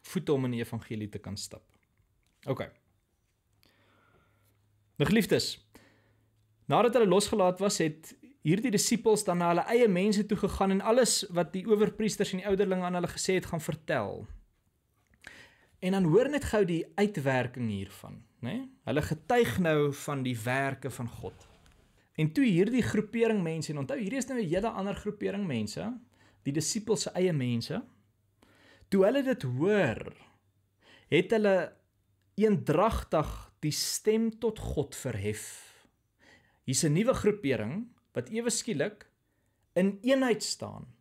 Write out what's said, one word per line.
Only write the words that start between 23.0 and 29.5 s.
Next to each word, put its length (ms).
mense, 300
en 100
onthou, 160
hierdie 220
is 100
nou 80
'n 100
hele 220
ander 240
groepering 520
mense, 360
die 80
disippels 500
se 120
eie 180
mense, 500
toe 160
hulle 180
dit 200
hoor, 720